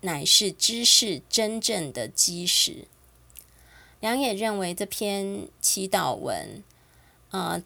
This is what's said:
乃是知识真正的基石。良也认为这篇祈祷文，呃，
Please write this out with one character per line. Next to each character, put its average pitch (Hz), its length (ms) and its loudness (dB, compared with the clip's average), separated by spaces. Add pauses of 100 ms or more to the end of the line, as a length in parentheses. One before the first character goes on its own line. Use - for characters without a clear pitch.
乃 160 200 -2
是 190 300 4
知 233 320 0
识 196 460 4
真 220 280 2
正 196 320 -2
的 117 160 -4
基 175 400 0
石。 - 400 0 (1120)
良 226 180 0
也 254 160 2
认 208 240 0
为 180 160 -2
这 190 100 -2
篇 196 640 -4 (140)
祈 190 260 0
祷 165 260 2
文， 104 480 -6 (680)
呃， 175 360 -2